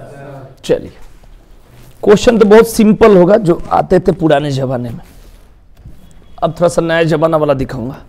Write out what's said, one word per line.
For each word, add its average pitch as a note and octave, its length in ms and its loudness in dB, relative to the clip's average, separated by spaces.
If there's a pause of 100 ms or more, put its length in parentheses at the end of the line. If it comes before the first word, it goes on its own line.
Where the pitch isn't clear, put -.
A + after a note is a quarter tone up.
(640)
चलिए, - 280 -4 (1120)
क्वेश्चन G#3+ 340 2
तो A3 80 6
बहुत A3 220 6
सिंपल A3 500 2
होगा, F3+ 200 4
जो E3+ 220 -2 (120)
आते F3 280 0
थे F3+ 140 -2
पुराने D3 380 -2
जमाने B2+ 380 -6
में। - 100 -14 (1400)
अब E3 80 -4
थोड़ा E3+ 180 -4
सा E3+ 120 -4
नया E3 240 -2
जमाना D#3+ 320 -2
वाला D3 160 0
दिखाऊंगा। C3 440 -8 (120)